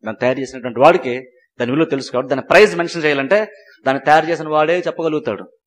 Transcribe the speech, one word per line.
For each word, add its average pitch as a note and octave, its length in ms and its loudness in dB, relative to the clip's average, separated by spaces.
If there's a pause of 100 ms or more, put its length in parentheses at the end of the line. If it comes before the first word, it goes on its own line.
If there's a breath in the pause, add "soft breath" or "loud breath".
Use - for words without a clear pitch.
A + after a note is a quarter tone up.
దాన్ని A2 140 -8
తయారు B2+ 200 0
చేసినటువంటి A#2+ 400 -10
వాడికే D3+ 360 4 (440)
దాని A#2+ 120 -2
విలువ D#3 140 2
తెలుసు. C#3 260 -6
కాబట్టి C3 180 -4
దాని C3 120 -2
ప్రైస్ F3 340 4
మెన్షన్ E3+ 280 -6
చేయాలంటే, D3+ 480 0 (360 soft breath)
దాన్ని C3+ 180 -2
తయారు D#3 200 6
చేసిన D#3+ 220 -6
వాడే D#3 320 0
చెప్పగలుగుతాడు. D#3 720 -4 (160)